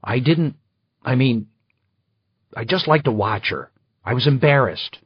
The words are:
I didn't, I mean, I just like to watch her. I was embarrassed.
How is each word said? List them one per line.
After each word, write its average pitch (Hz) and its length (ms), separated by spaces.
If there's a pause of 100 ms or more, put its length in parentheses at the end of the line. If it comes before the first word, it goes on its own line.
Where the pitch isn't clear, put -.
I 113 160
didn't, 151 380 (480)
I 127 100
mean, 123 340 (1080)
I 117 80
just 147 240
like 151 160
to 143 80
watch 104 380
her. 67 200 (340)
I 107 100
was 127 120
embarrassed. 135 800